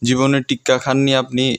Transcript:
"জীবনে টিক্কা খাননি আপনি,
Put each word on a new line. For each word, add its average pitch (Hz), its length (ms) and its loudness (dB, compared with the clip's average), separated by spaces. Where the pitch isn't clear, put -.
"জীবনে 131 380 2
টিক্কা 127 360 -2
খাননি 135 380 0
আপনি, 127 280 -2